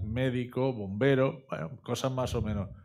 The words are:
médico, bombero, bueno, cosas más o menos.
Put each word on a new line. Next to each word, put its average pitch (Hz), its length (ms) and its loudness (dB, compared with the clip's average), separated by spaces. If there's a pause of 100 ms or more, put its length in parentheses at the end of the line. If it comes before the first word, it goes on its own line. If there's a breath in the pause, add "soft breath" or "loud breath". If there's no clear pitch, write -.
médico, 123 680 0
bombero, 120 800 2
bueno, 80 320 -6
cosas 131 300 -2
más 127 240 -2
o 113 60 0
menos. 104 260 -2 (160 loud breath)